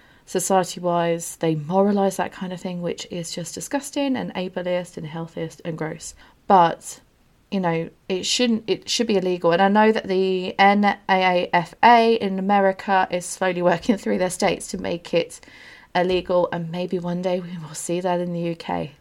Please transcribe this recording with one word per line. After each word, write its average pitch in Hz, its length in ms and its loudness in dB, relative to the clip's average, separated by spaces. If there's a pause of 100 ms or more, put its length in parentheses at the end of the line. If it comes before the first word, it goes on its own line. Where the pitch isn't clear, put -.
(260)
Society-wise, 175 1080 0
they 160 200 0
moralise 190 600 2
that - 160 -4
kind 185 200 -10
of 180 80 -12
thing, 180 220 -8
which - 280 -6
is 170 240 -10
just 170 200 -10
disgusting 277 600 -4
and 180 180 -6
ableist 180 600 -6
and 160 120 -10
healthist 165 560 -10
and 160 120 -8
gross. 160 380 -10 (320)
But, - 540 4 (500)
you 202 80 -4
know, 165 320 -2 (180)
it 190 160 -4
shouldn't, 233 440 2
it - 200 -2
should 233 200 -2
be 208 80 2
illegal. 180 340 0
And 170 100 4
I 196 80 6
know 214 220 6
that 214 160 -2
the 190 500 0
N 202 280 6
A 196 140 2 (100)
A 185 440 2
F 175 300 0
A 226 320 8
in 190 240 -2
America 190 720 2
is 180 160 -4
slowly 180 340 -2
working 175 360 2
through 202 220 -4
their 180 120 0
states - 380 -2
to 196 100 -10
make 185 340 -6
it - 280 -2 (560)
illegal, 180 540 2
and 170 220 -6
maybe 180 260 -4
one 175 240 -4
day 180 160 0
we 180 200 -10
will 156 160 -14
see 175 260 -4
that 180 180 0
in 175 140 -4
the 170 80 -4
U 170 160 -4
K, 170 440 -6